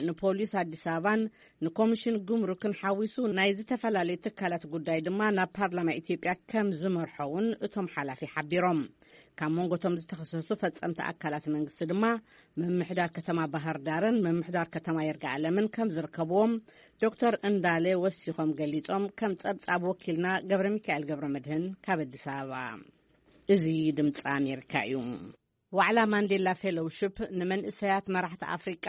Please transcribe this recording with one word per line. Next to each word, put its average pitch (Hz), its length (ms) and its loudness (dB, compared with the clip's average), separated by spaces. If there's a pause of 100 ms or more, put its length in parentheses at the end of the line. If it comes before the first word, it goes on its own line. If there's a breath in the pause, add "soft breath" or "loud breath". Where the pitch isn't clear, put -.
ንፖሊስ 190 540 0
ኣዲስ 170 300 -4
ኣበባን 185 380 2 (380 soft breath)
ንኮሚሽን 220 600 2
ጉምሩክን 202 560 0
ሓዊሱ 202 380 0 (180)
ናይ 190 180 4
ዝተፈላለዩ 196 640 0
ትካላት 175 480 -4
ጉዳይ 160 360 -2
ድማ 196 300 2
ናብ 185 220 2
ፓርላማ 175 440 0
ኢትዮጵያ 175 360 -2 (140)
ከም 214 260 2
ዝመርሖ 170 480 -2
እውን 165 280 0 (100)
እቶም 202 300 -4
ሓላፊ 139 400 -6
ሓቢሮም። 160 520 2 (540 loud breath)
ካብ 156 160 0
መንጎቶም 175 440 0
ዝተኸሰሱ 165 600 -6
ፈጸምቲ 170 460 -4
ኣካላት 151 460 -4
መንግስቲ 151 380 -2
ድማ 190 200 0 (520 soft breath)
ምምሕዳር 175 540 0
ከተማ 170 360 -2
ባህር 156 340 -4
ዳርን 170 400 2
ምምሕዳር 170 460 0
ከተማ 165 340 -2
ይርጋ 156 260 -2
ኣለምን 160 420 2
ከም 226 200 -2
ዝርከብዎም 170 640 2 (480 loud breath)
ዶክተር 220 420 4
እንዳለ 180 520 4
ወሲኾም 170 580 0
ገሊጾም፣ 151 500 -2 (120)
ከም 208 220 -2
ጸብጻብ 180 460 -2
ወኪልና 180 440 -2 (160)
ገብረ 190 260 2
ሚካኤል 196 360 -2
ገብረ 147 220 -4
መድህን 143 380 -2 (160)
ካብ 185 200 0
ኣዲስ 135 260 -10
ኣበባ። 135 260 -6 (960)
እዚ 185 180 6 (240)
ድምፂ 147 380 2
ኣሜሪካ 139 440 -2 (100)
እዩ። 123 120 -2 (800)
ዋዕላ 196 320 4
ማንዴላ 196 480 2
ፌሎውሽፕ 180 640 -2 (160)
ንመንእሰያት 196 760 -2
መራሕቲ 180 400 -2
ኣፍሪቃ 180 420 -6